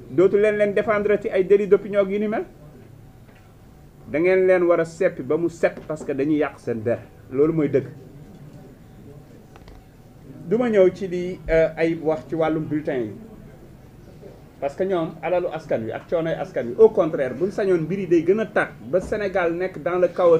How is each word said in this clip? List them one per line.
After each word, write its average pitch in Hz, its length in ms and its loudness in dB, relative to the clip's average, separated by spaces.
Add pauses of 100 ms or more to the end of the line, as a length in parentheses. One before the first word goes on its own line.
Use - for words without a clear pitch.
dootu 180 260 4
leen 208 220 2
leen 202 160 2
défendre 208 480 2
ci 226 80 -6
ay 190 160 0
délit 202 220 4
d'opinion 202 360 2
ak 190 60 -2
yu 202 100 -2
ni 214 80 0
mel? 247 160 -4 (1700)
Da 139 80 -2
ngeen 185 260 4
leen 185 180 4
war 170 180 4
a - 40 -2
seppi 165 380 -2
ba 139 140 0
mu 170 100 0
set, 175 400 -2
parce 151 160 -8
que - 80 -6
dañuy 147 280 0
yàq 147 200 -4
seen 113 240 -6
der. 113 160 -2 (320)
Loolu 147 220 2
mooy 151 160 0
dëgg. 127 180 0 (2500)
Du 202 80 2
ma 247 120 0
ñëw 190 240 6
ci 190 140 -8
di, 180 320 -6 (100)
euh, 160 280 4
ay 165 180 0
wax 151 320 -4
ci 170 80 -6
wàllum 156 300 0
bulletin 147 340 -4
yi. 110 120 -6 (1500)
Parce - 140 -4
que 196 80 -4
ñoom 175 400 -2
alalu 175 280 -2
askan 156 340 -4
wi 107 60 -8
ak - 160 -10
coonoy 165 260 -2
askan - 340 -6
wi, 120 100 -8
au 220 120 8
contraire, 156 440 -2
buñ 165 160 -4
sañoon 190 320 0
mbir 175 200 -4
yi 190 60 -6
day 165 160 4
gën 202 180 2
a 214 40 -4
tàkk - 280 -2 (180)
ba 180 100 2
Sénégal 185 540 -2
nekk 185 260 -6
dans 175 160 -2
le 180 120 4
chaos 170 300 4